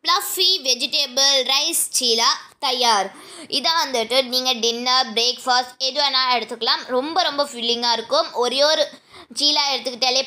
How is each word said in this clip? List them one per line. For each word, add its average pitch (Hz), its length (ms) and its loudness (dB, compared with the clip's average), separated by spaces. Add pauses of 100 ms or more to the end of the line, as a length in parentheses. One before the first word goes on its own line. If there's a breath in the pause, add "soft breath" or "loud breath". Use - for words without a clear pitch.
ஃப்ளஃபி 359 440 2 (200)
வெஜிடபிள் 269 680 0 (160)
ரைஸ் 311 320 0 (140)
சீலா 233 320 2 (340)
தயார். 240 460 2 (480 loud breath)
இதை 320 140 0 (100)
வந்துட்டு 254 400 0 (100)
நீங்க 254 220 0 (100)
டின்னர், 240 540 0
பிரேக்ஃபாஸ்ட் 247 680 0
எது 277 160 -2
வேணா 262 200 2 (140)
எடுத்துக்கலாம். 233 460 -2 (120)
ரொம்ப, 311 320 0
ரொம்ப 285 240 0
ஃபில்லிங்கா 233 460 0
இருக்கும். 285 340 0 (120)
ஒரே 254 180 2 (100)
ஒரு 302 140 2 (540 loud breath)
சீலா 294 340 2
எடுத்துக்கிட்டாலே 254 520 0